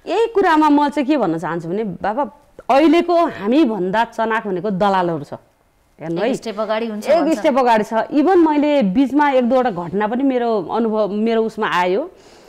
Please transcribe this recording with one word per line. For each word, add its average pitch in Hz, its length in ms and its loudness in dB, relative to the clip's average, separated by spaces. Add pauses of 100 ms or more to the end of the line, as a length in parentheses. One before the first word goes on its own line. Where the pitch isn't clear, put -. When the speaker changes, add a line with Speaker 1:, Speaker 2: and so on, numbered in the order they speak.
Speaker 1:
यही 427 200 0
कुरामा 349 420 2
म 294 200 4
चाहिँ 285 180 -2
के 302 100 2
भन्न 175 220 0
चाहन्छु 165 300 -6
भने, 202 160 -4
बाबा, 214 380 -6 (480)
अहिलेको 330 560 4
हामीभन्दा 220 800 0
चनाख 226 420 -4
भनेको 196 240 -4
दलालहरू 180 540 0
छ। - 100 -14 (680)
हेर्नु 165 220 -6
है। 226 80 0
Speaker 2:
एक 262 60 -2
स्टेप 214 240 -10
अगाडि 220 260 -4
हुन्छ 214 200 -10
Speaker 1:
एक 311 160 2
Speaker 2:
भन्छ। 302 160 -2
Speaker 1:
स्टेप 294 200 0
अगाडि 233 260 2
छ। - 80 -8 (180)
इभन 311 280 2
मैले 294 440 4
बिचमा 269 480 2
एक 254 180 2
दुईवटा 247 220 2
घटना 175 360 -4
पनि 240 160 -2
मेरो 240 400 0
अनुभव, 214 460 -2
मेरो 226 360 0
उसमा 214 240 -4
आयो। 180 420 -2 (380)